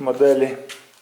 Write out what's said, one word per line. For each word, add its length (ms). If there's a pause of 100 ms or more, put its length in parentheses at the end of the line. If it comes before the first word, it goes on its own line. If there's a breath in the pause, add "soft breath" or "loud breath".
моделі. 560 (460)